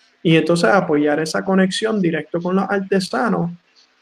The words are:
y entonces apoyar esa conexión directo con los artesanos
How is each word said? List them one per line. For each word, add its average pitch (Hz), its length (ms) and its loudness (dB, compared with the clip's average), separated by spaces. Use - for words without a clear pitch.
y 165 140 4
entonces 170 320 2
apoyar 156 520 2
esa 196 240 -4
conexión 190 560 0
directo 165 420 -2
con 180 140 -2
los 190 120 0
artesanos 196 800 -2